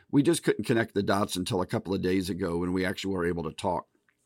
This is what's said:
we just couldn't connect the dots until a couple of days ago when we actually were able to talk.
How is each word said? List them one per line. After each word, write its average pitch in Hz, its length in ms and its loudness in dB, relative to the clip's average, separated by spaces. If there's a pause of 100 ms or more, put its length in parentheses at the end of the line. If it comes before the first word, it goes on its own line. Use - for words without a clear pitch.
(120)
we 143 120 6
just 165 200 2
couldn't 107 220 0
connect 113 280 0
the 101 80 0
dots 101 360 0
until 90 240 0
a 92 40 -2
couple 98 280 -4
of 95 80 0
days 92 280 0
ago 87 280 -2
when 87 160 0
we 92 100 2
actually 92 300 -2
were 87 120 0
able 85 180 0
to 78 100 -6
talk. 90 340 -4 (380)